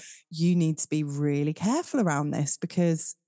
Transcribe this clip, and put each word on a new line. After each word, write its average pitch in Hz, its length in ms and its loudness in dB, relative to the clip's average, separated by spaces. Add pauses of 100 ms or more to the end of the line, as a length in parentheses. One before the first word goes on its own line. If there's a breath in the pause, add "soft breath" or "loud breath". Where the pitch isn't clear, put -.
(300 loud breath)
you 170 260 2
need 160 240 2
to - 100 2
be 156 140 -2
really 147 500 -2
careful 269 480 -2
around 147 300 0
this," 160 260 0
because 170 580 2 (120)